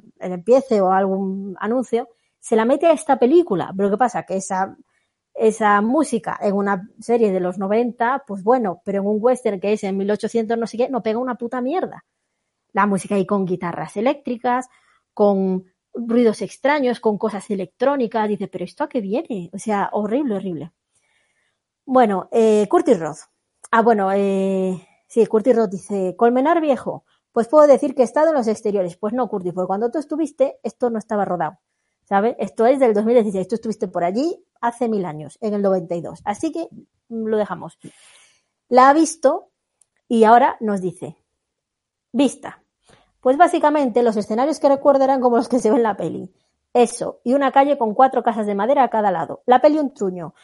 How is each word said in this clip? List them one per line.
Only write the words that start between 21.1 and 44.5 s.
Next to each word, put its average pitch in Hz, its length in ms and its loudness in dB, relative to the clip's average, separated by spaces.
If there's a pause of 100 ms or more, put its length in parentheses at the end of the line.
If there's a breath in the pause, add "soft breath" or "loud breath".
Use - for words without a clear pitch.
Bueno, 233 460 2
eh, 220 360 4
Curtis 330 300 2
Roth. 156 200 -8 (520)
Ah, 233 120 4
bueno, 208 300 2
eh, 190 720 -2 (200 soft breath)
sí, 220 200 2
Curtis 220 300 2
Roth 220 140 0
dice, 190 460 -6
"Colmenar 262 440 2
viejo, 269 440 -2 (280)
pues 233 160 -2
puedo 302 180 6
decir 277 280 4
que 262 80 2
he - 20 4
estado 302 240 0
en 320 60 0
los 220 140 0
exteriores". 202 480 -2
Pues 208 160 -6
no, 247 160 -2
Curtis, 180 240 -6
porque 180 160 -4
cuando 208 220 -2
tú 320 80 -4
estuviste, 294 640 -4
esto 240 280 -4
no 226 80 -6
estaba 208 260 -4
rodado, 175 340 -6 (460)
¿sabes? 202 340 0
Esto 220 280 -2
es 269 140 4
del 233 140 4
dos 208 100 0
mil 226 100 2
dieciséis, 190 340 0
tú 240 80 -4
estuviste 214 320 -6
por 180 160 -4
allí 269 400 -4 (160)
hace 240 280 -4
mil 208 160 -2
años, 151 360 -12
en 208 140 -4
el 202 80 -2
noventa 185 320 0
y 170 60 -4
dos. 160 240 -12
Así 208 280 -4
que, 330 160 -8 (400)
mm, 226 180 -8
lo 220 100 -2
dejamos. 190 420 -6 (880 loud breath)
La 254 200 6
ha 285 60 8
visto 320 560 0 (580)
y 226 160 4
ahora 233 360 6
nos 202 200 -4
dice, 165 360 -10 (960)
"Vista. - 480 -2 (600 soft breath)
Pues 262 180 2
básicamente 294 640 4
los 226 160 2
escenarios 240 420 -2